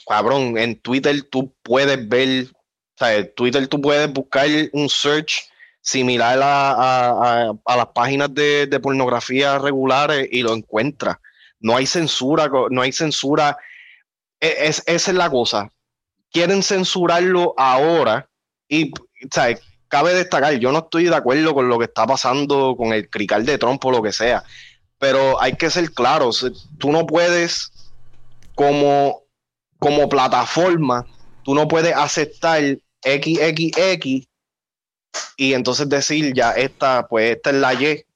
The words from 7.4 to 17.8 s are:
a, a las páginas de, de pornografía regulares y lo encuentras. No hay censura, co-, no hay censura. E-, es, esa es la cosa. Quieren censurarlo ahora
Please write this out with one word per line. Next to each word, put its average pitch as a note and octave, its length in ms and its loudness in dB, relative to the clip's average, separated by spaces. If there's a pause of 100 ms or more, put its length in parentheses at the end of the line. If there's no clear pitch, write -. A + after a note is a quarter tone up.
a, - 20 -8 (120)
a B2 120 0
las A#2 180 2
páginas C#3 400 0
de, D3 320 0
de C#3 140 -2
pornografía C3+ 800 0
regulares C3+ 720 0
y B2 120 -2
lo A2+ 100 0
encuentras. A2 640 -4 (440)
No A2+ 160 0
hay C3+ 100 0
censura, D3+ 640 0
co-, C3 200 0
no B2+ 120 0
hay C3 100 0
censura. D3 640 0 (840)
E-, D3+ 280 0
es, D3+ 180 -4
esa E3+ 240 0
es F#3 60 0
la F3 140 2
cosa. A#2+ 420 -2 (580)
Quieren F3 320 0
censurarlo F3+ 960 0
ahora C3+ 720 2 (400)